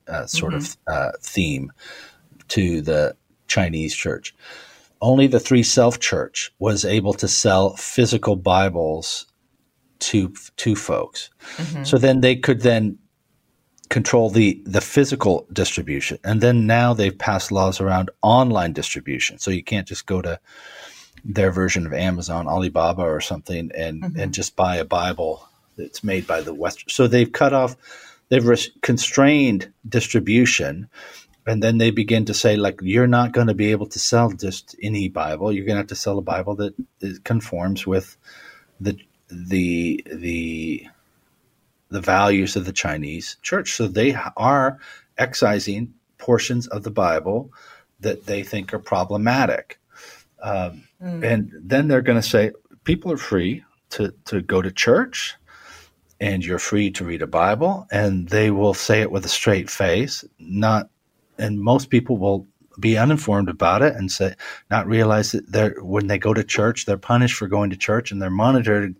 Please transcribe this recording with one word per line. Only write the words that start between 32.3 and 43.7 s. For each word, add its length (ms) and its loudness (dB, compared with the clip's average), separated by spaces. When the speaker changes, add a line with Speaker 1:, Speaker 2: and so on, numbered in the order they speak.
Speaker 1:
say, 240 2
like, 240 0
"You're 260 4
not 240 4
gonna 220 2
be 180 2
able 160 -2
to 120 -10
sell 320 2
just 500 -10
any 280 -2
Bible. 420 -4
You're 140 -4
gonna 140 0
have 80 -6
to 80 -12
sell 220 -4
a 60 -4
Bible 320 -4
that 180 -6
is, 180 -10
conforms 680 -4
with 300 -4
the, 180 -4
the, 800 -2
the, 760 -8
the 120 -8
values 540 2
of 100 -2
the 80 -8
Chinese 680 -6
church." 320 -4